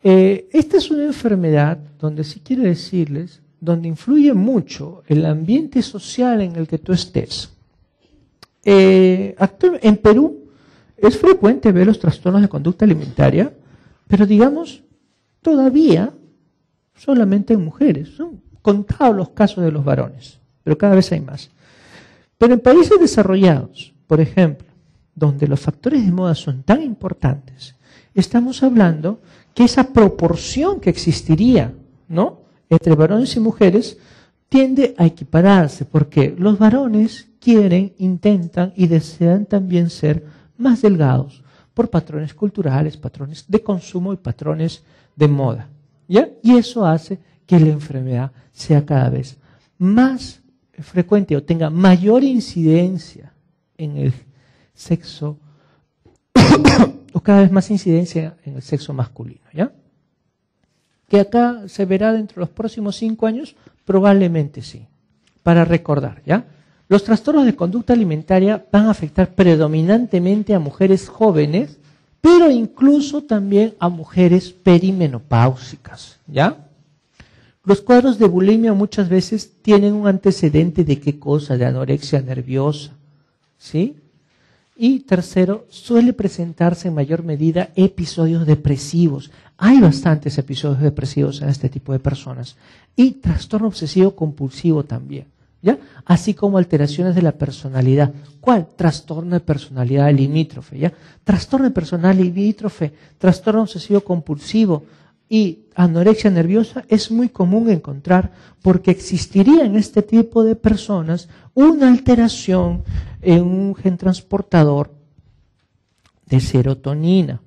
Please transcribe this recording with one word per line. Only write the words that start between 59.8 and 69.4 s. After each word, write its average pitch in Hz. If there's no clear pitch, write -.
Que 202
acá 233
se 196
verá 196
dentro 214
de -
los 170
próximos 214
cinco 226
años, 240
probablemente 185
sí, 113
para 170
recordar, 143
¿ya? 185
Los 202
trastornos 269
de 220
conducta 214
alimentaria 190
van 208
a 220
afectar 180
predominantemente 180